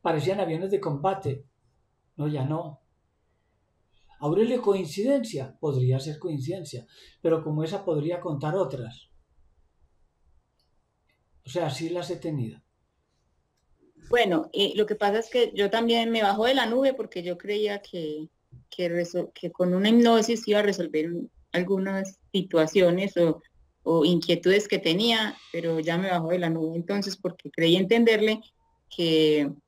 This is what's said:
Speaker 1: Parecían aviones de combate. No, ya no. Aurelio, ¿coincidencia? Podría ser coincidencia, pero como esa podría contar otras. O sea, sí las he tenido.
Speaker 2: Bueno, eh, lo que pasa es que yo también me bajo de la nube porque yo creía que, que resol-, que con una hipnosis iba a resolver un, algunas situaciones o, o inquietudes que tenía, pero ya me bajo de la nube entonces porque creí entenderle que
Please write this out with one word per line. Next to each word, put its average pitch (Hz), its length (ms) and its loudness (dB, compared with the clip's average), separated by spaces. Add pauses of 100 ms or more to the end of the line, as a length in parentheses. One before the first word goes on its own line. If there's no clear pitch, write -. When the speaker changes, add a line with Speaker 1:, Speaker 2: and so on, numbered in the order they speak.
Speaker 1:
Parecían 170 380 0
aviones 175 320 -2
de 190 80 0
combate. 151 640 -4 (720)
No, 147 100 -4
ya 147 180 -2
no. 151 360 -6 (1400)
Aurelio, 220 420 2
¿coincidencia? 196 1000 -2
Podría 131 400 0
ser 151 180 -10
coincidencia, 156 680 -8 (360)
pero 160 220 2
como 151 180 -2
esa 185 220 -6
podría 165 360 -2
contar 156 360 -4
otras. 123 540 -6 (2250)
O 123 40 -18
sea, 160 200 -2
sí 160 180 -8
las 175 220 -6
he 170 60 -6
tenido. 135 440 -8 (1500)
Speaker 2:
Bueno, 196 420 2
eh, 196 220 0
lo 208 120 2
que 214 80 -4
pasa 208 240 0
es 226 100 -4
que 240 260 2
yo 196 140 0
también 233 420 0
me 226 120 0
bajo 208 240 2
de 262 80 4
la 247 120 2
nube 262 280 2
porque 214 280 -8
yo 175 140 -6
creía 202 460 -4
que, 156 460 -8 (420)
que 175 180 -4
resol-, 175 460 -4
que 170 180 -10
con 180 220 0
una 202 160 2
hipnosis 233 580 6
iba 208 120 4
a - 20 2
resolver 170 500 -2
un, - 180 -8 (220)
algunas 190 680 -2 (140)
situaciones 180 840 2
o, 165 240 2 (400)
o 160 220 2
inquietudes 180 640 2
que 190 120 -2
tenía, 214 580 0 (160)
pero 165 280 -2
ya 165 180 -2
me 190 120 -2
bajo 170 180 -2
de 185 100 0
la 170 100 -2
nube 165 280 -2
entonces 190 400 -4
porque - 340 -10
creí 165 260 4
entenderle 214 640 2 (480)
que 156 640 2 (180)